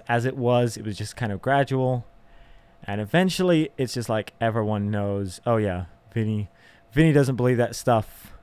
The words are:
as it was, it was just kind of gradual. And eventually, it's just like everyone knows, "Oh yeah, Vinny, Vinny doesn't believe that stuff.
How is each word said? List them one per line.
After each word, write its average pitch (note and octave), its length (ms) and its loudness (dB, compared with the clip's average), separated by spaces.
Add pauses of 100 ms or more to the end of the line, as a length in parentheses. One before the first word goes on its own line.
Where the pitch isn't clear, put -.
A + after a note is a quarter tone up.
as A#2+ 160 0
it C3 120 -2
was, B2 400 2
it G#2+ 80 -10
was G#2+ 120 -6
just - 200 -10
kind G#2+ 160 -4
of F#2+ 100 -8
gradual. C3 640 0 (800)
And G2+ 160 -4
eventually, E3+ 760 2
it's B2+ 180 -4
just A#2+ 140 -4
like A2 320 -2
everyone G#2+ 500 0
knows, G2+ 540 -4
"Oh A#2 120 2
yeah, F#2 300 -2 (280)
Vinny, G#2+ 340 -2 (440)
Vinny D#3 200 4
doesn't C3+ 240 2
believe B2 220 2
that A#2 180 0
stuff. - 560 -2 (100)